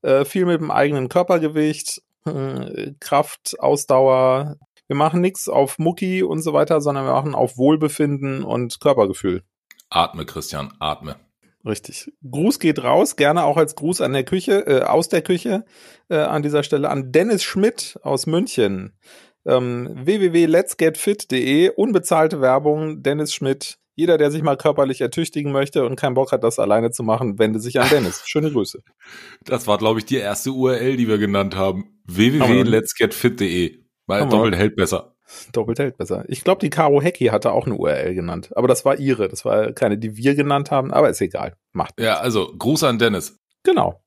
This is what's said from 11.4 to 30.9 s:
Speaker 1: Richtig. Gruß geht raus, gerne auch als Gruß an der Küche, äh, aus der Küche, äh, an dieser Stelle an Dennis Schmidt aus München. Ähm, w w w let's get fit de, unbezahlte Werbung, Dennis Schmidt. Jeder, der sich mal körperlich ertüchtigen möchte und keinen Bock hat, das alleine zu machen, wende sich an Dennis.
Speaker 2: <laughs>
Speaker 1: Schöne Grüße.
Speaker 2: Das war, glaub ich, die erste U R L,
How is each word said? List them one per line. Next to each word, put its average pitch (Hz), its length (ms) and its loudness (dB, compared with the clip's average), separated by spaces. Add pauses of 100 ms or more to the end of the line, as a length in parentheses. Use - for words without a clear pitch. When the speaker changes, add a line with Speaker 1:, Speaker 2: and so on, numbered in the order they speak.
Speaker 1:
Richtig. - 460 -10 (180)
Gruß 160 300 -2
geht 151 240 0
raus, 139 320 2
gerne 147 300 2
auch 147 120 0
als 151 180 0
Gruß 170 260 -4
an 127 120 -2
der 135 120 -2
Küche, 196 420 0
äh, 131 160 4
aus 165 240 2
der 170 140 0
Küche, 190 440 -2 (440)
äh, 165 80 0
an 151 260 -2
dieser 147 200 0
Stelle 147 260 -2
an 135 220 -4
Dennis 185 320 2
Schmidt - 600 -2
aus 139 240 -2
München. 110 680 -2 (480)
Ähm, 123 480 0
w 170 260 0
w 180 140 2
w 170 120 6
let's 170 320 0
get 160 200 2
fit - 340 -4
de, 135 380 2
unbezahlte 165 720 0
Werbung, 151 600 0
Dennis 147 300 -2
Schmidt. - 440 -4 (180)
Jeder, 165 220 2
der 147 140 4
sich 156 100 -4
mal 143 160 0
körperlich 143 440 0
ertüchtigen 147 500 -4
möchte 139 340 0
und 127 120 -4
keinen 131 180 -2
Bock 131 160 2
hat, 117 120 0
das 117 140 0
alleine 113 320 2
zu 120 140 -6
machen, 110 340 -2
wende 110 220 2
sich 123 200 -4
an 131 100 4
Dennis. 120 340 0
Speaker 2:
<laughs> - 20 -18
Speaker 1:
Schöne 151 260 -2
Grüße. 107 300 -4 (640)
Speaker 2:
Das 123 220 -4
war, 104 100 4
glaub 110 220 2
ich, 110 60 -10
die 135 100 -4
erste 104 340 -4
U 131 180 0
R 123 140 0
L, 127 160 0